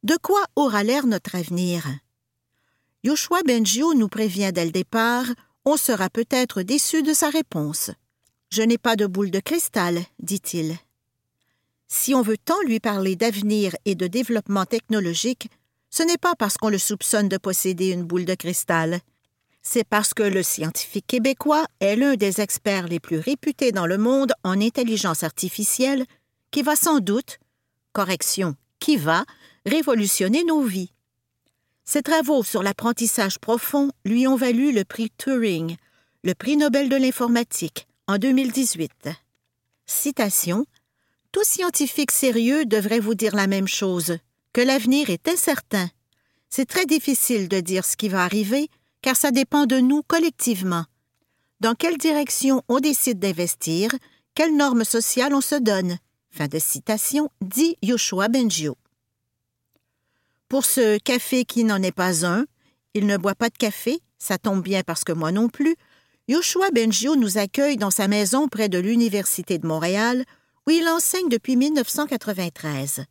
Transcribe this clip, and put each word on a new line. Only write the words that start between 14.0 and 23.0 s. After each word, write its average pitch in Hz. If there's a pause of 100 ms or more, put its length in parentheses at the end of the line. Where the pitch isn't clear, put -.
développement 202
technologique, 220 (420)
ce -
n'est 339
pas 349
parce 208
qu'on 220
le 196
soupçonne 208
de 190
posséder 185
une 180
boule 175
de 185
cristal. 170 (600)
C'est -
parce 208
que 220
le 190
scientifique -
québécois 269 (140)
est 202
l'un 269
des 202
experts 196
les 170